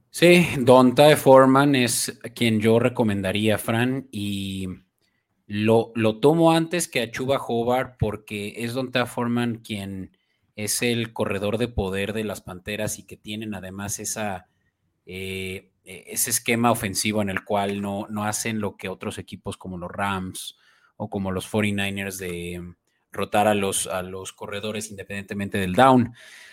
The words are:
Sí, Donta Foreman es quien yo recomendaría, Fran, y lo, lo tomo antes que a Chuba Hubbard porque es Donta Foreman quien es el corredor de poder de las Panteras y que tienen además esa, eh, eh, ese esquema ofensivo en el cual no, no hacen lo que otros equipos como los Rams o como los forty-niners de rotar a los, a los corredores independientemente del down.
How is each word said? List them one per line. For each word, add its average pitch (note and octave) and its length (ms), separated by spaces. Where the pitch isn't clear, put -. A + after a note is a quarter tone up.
Sí, F3 340
Donta B2+ 580
Foreman C3+ 560
es - 460
quien A2 240
yo A2+ 180
recomendaría, G#2 800
Fran, B2+ 540
y G2 560
lo, A2 480
lo A2 240
tomo E3 320
antes E3 360
que B2+ 140
a A#2 80
Chuba C3 340
Hubbard B2 540
porque G#2 600
es A#2 160
Donta B2+ 340
Foreman A#2+ 560
quien G2 520
es G#2 280
el A#2 280
corredor G#2 460
de A#2+ 120
poder G2 440
de A2 100
las G2 180
Panteras G#2 580
y G2+ 40
que - 140
tienen G#2+ 380
además F#2+ 440
esa, G2+ 480
eh, F#2+ 640
eh, F#2 220
ese - 220
esquema A#2 420
ofensivo G#2+ 520
en G2 60
el F#2 140
cual G2+ 380
no, G2+ 280
no G#2+ 160
hacen A2 340
lo G2+ 180
que F#2+ 120
otros G2 280
equipos F#2+ 400
como F#2 220
los F2 100
Rams F#2 640
o G#2+ 120
como F#2+ 220
los F#2 160
forty-niners G2 680
de F2 560
rotar G#2 360
a G#2+ 80
los, G2 320
a F#2 160
los F#2+ 300
corredores G#2 580
independientemente G2 680
del F#2 160
down. B2 400